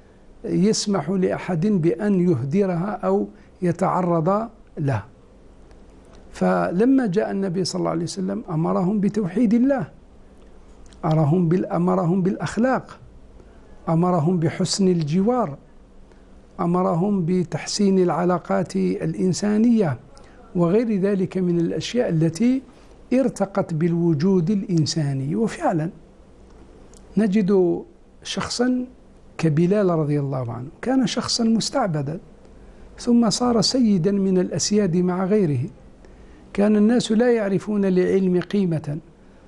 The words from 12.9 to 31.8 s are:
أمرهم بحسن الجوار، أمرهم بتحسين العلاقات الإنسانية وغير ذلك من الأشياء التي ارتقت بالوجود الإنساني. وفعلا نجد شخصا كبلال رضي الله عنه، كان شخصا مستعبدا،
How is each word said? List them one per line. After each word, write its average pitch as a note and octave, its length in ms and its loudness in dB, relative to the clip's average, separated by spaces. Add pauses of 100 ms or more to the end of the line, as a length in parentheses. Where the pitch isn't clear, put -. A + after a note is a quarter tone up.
أمرهم F3 500 2
بحسن F#3 500 0
الجوار، F3+ 680 0 (1040)
أمرهم F3+ 640 0
بتحسين F#3 720 0
العلاقات F3+ 800 0
الإنسانية F#3+ 1200 0 (580)
وغير G3+ 440 0
ذلك F#3+ 380 -2
من F3 220 0
الأشياء F3 480 -2
التي E3+ 540 0 (500)
ارتقت G3+ 640 -2
بالوجود E3+ 760 2
الإنساني. D#3+ 840 -2
وفعلا G#3 540 -2 (1300)
نجد F#3 640 2 (400)
شخصا B3 640 -4 (520)
كبلال F3 500 2
رضي D3 320 0
الله C3+ 320 -4
عنه، A#2 160 -10 (140)
كان C4 240 2
شخصا - 380 -2
مستعبدا، G3 760 -2 (800)